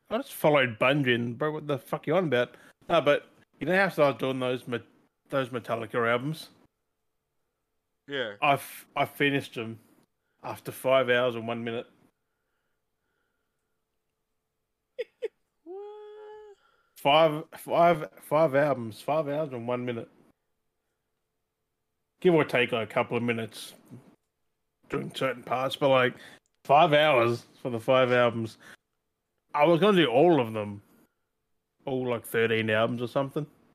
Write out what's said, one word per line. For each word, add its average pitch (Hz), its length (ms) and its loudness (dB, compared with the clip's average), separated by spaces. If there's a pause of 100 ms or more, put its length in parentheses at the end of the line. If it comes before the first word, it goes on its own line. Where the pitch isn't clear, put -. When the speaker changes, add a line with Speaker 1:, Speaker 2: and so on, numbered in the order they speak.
(100)
Speaker 1:
I 208 80 -4
just - 160 -10
followed 135 460 2
Bungie, 131 340 2
and 117 240 -4
bro, 151 140 -2
what 151 160 -10
the 139 100 -2
fuck - 300 -10
you 151 80 2
on 190 80 2
about? 123 320 0 (320)
No, 170 120 4
but 143 280 0 (320)
you 139 80 -8
know 180 80 0
how 196 80 2
I 185 40 0
started 143 300 2
doing 131 220 -4
those 127 260 -4
Met-, 120 160 -6 (480)
those 131 200 -2
Metallica 117 600 -4
albums? 131 380 -4 (1600)
Speaker 2:
Yeah. 127 240 -6 (100)
Speaker 1:
I 143 120 2
f-, - 320 -12 (100)
I 143 80 0
finished 139 500 -2
them 113 240 -10 (640)
after 123 300 -12
five 131 360 0
hours 123 280 2
and 113 100 -10
one 117 160 -8
minute. 117 240 -8 (3000)
Speaker 2:
<laughs> 494 60 -8 (600)
What? 415 920 -18 (400)
Speaker 1:
Five, 151 480 2 (140)
five, 156 500 0 (140)
five 151 320 0
albums, 127 460 -2
five 147 280 -4
hours 147 240 -6
and 117 140 -10
one 123 180 -4
minute. 117 240 -8 (2000)
Give 180 140 4
or 147 100 4
take, 123 280 0
like, 110 180 -4
a - 20 -16
couple 120 240 -2
of 113 60 -2
minutes 113 520 -8 (1120)
doing 143 260 -8
certain 123 280 -6
parts, 127 340 -6
but, 139 140 2
like, 127 240 2 (500)
five 151 300 6
hours 123 500 4 (180)
for 135 80 -6
the 117 100 -6
five 127 320 4
albums. 113 460 0 (960)
I 151 100 4
was 165 160 6
gonna 202 200 6
do 143 100 4
all 147 300 6
of 113 120 -2
them. 104 300 -8 (1040)
All, 127 220 -4
like, 117 180 -4
thirteen 113 440 0
albums 120 320 0
or 117 60 -6
something. 139 380 -4 (280)